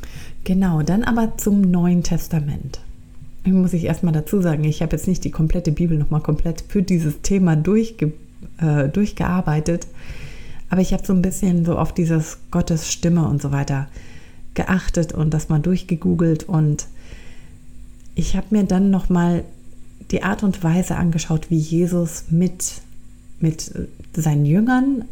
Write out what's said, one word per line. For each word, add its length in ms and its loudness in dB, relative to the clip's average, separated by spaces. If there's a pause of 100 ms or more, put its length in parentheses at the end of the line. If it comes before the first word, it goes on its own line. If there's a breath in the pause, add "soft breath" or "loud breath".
(440 loud breath)
Genau, 400 2
dann 200 2
aber 340 0
zum 240 2
Neuen 420 4
Testament. 760 -2 (720)
Muss 200 4
ich 120 0
erst 180 -2
mal 80 2
dazu 300 0
sagen, 220 2
ich 180 0
habe 140 0
jetzt 120 -2
nicht 160 0
die 80 -4
komplette 400 2
Bibel 260 2
noch 120 2
mal 100 2
komplett 480 0
für 140 2
dieses 400 0
Thema 340 4
durchge-, 580 0 (460)
äh, 300 2
durchgearbeitet, 1000 0 (840 loud breath)
aber 120 2
ich 120 4
habe 120 0
so 80 2
ein 80 4
bisschen 440 2
so 120 2
auf 160 0
dieses 460 0 (120)
Gottes 400 0
Stimme 360 2
und 140 0
so 100 -2
weiter 360 -2 (640 loud breath)
geachtet 600 0
und 200 0
das 160 -2
mal 100 2
durchgegoogelt. 840 0
Und 440 0 (1300 loud breath)
ich 200 2
habe 140 0
mir 140 4
dann 260 4
noch 180 2
mal 360 2 (680)
die 120 -2
Art 200 -2
und 200 0
Weise 320 2
angeschaut, 540 0
wie 80 2
Jesus 760 0
mit, 500 0 (580)
mit 320 -2 (420)
seinen 320 2
Jüngern, 680 2